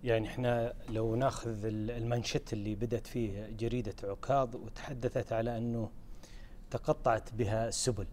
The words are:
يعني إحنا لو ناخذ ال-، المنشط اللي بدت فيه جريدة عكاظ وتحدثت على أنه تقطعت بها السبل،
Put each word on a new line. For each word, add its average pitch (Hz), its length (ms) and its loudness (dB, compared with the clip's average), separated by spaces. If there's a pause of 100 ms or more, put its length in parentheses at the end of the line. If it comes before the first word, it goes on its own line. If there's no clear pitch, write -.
يعني 113 240 4
إحنا 120 460 2 (140)
لو 113 280 2
ناخذ 117 480 0
ال-، 107 260 0
المنشط 120 600 0
اللي 107 220 0
بدت 110 320 -2
فيه 107 400 -2
جريدة 110 480 -2 (100)
عكاظ 123 520 2
وتحدثت 123 760 -2
على 113 260 2
أنه 117 320 0 (800)
تقطعت 120 640 2
بها 110 340 2
السبل، 107 440 0